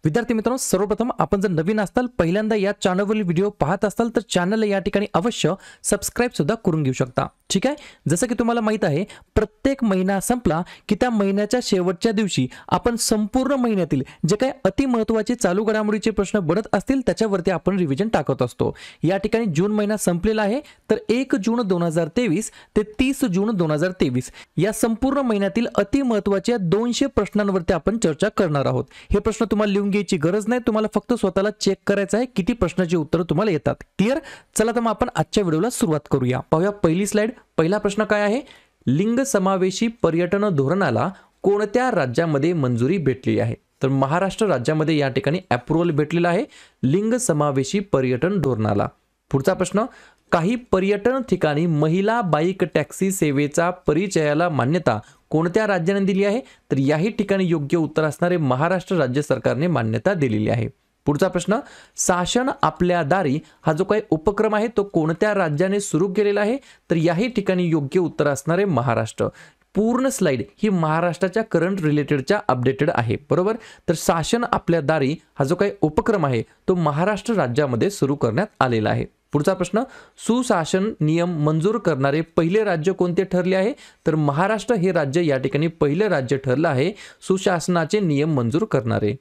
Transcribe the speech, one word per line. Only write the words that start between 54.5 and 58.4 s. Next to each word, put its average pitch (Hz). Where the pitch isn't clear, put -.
कोणत्या 175
राज्याने 196
दिली 196
आहे? 202
तर -
याही 151
ठिकाणी 196
योग्य 160
उत्तर 156
असणारे 175
महाराष्ट्र 165